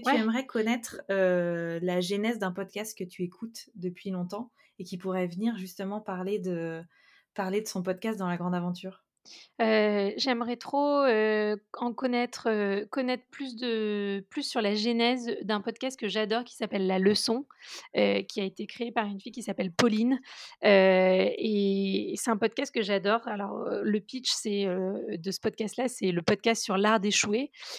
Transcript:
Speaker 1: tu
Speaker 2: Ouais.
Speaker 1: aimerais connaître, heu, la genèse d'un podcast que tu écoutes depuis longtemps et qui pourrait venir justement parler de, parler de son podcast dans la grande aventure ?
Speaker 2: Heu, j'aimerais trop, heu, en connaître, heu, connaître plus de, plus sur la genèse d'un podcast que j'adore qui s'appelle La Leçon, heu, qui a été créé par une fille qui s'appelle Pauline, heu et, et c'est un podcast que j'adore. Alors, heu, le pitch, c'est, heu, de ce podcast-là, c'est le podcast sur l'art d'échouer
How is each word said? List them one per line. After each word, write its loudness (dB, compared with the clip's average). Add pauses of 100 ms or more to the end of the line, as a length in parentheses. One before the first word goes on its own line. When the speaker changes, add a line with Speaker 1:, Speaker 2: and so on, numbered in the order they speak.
Speaker 1:
tu 2
Speaker 2:
Ouais. 4
Speaker 1:
aimerais 2
connaître, -4
heu, 0
la 2
genèse -2
d'un -4
podcast -8
que -8
tu -10
écoutes -12
depuis -8
longtemps -6 (280)
et -10
qui -10
pourrait -2
venir -4
justement -8
parler -4
de, -4 (520)
parler -2
de -8
son -4
podcast -2
dans -2
la -2
grande -2
aventure ? -6 (560)
Speaker 2:
Heu, 2
j'aimerais -2
trop, 2
heu, 4 (220)
en -2
connaître, -2
heu, 2
connaître -2
plus -10
de, -2
plus -4
sur -2
la 2
genèse 0
d'un -2
podcast -6
que -4
j'adore 0
qui -20
s'appelle -2
La 2
Leçon, 4 (500)
heu, 4
qui -6
a -2
été -6
créé -8
par 0
une -8
fille -14
qui -10
s'appelle -4
Pauline, 4 (440)
heu 8
et, 6
et -6
c'est -2
un 2
podcast -2
que 0
j'adore. 0
Alors, -6
heu, -4
le 2
pitch, -6
c'est, -2
heu, -2 (140)
de -6
ce -6
podcast-là, -2
c'est -2
le 0
podcast 2
sur 0
l'art 4
d'échouer 0 (280)